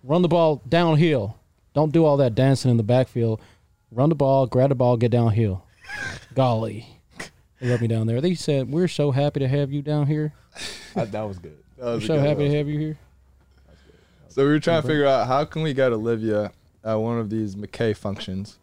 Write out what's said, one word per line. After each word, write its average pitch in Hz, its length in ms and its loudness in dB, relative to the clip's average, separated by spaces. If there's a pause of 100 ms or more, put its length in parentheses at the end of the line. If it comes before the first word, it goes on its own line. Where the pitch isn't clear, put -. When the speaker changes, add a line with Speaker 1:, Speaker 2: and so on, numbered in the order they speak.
Speaker 1:
Run 151 200 2
the 175 60 2
ball 160 380 2
downhill. 156 680 2 (360)
Don't 151 180 2
do 165 140 4
all 143 120 4
that 127 160 2
dancing 131 380 2
in 117 60 4
the 113 60 2
backfield. 117 560 0 (520)
Run 127 180 2
the 165 60 2
ball, 135 320 2
grab 127 220 2
the 135 60 2
ball, 123 220 2
get 113 140 2
downhill." 113 520 0 (360)
<laughs> - 340 -12
Golly. 113 540 -2 (720)
They 123 80 -6
let 123 140 0
me 117 60 0
down 110 200 0
there. 117 140 -2
They 175 140 0
said, 139 360 -2
"We're 175 160 0
so 147 240 0
happy 143 300 0
to 135 60 0
have 139 240 -2
you 143 100 -4
down 147 260 -2
here." 151 260 -2 (600)
Speaker 2:
That, 117 160 -4
that 107 160 -6
was 98 120 -10
good. 78 180 -20 (200)
Speaker 3:
That 127 80 -12
was 117 160 -2
Speaker 1:
"We're 104 40 -8
Speaker 3:
a - 20 -6
Speaker 1:
so 160 80 0
Speaker 3:
good 143 100 2
Speaker 1:
happy 143 180 0
Speaker 3:
one. 143 80 0
Speaker 1:
to 147 60 0
have 147 120 -2
you 147 100 -4
here." 156 180 -6 (1300)
Speaker 3:
So 135 160 0
we 143 60 4
were 151 80 2
trying 165 220 0
to - 60 -4
Speaker 1:
Okay. 156 80 0
Speaker 3:
figure 143 100 2
out 127 220 2
how 135 180 0
can 156 160 -8
we 156 120 -2
get 131 180 2
Olivia 110 600 -2 (320)
at 110 120 -2
one 113 240 -2
of 107 100 -6
these 107 260 -4
McKay 104 400 -4
functions. 98 680 -10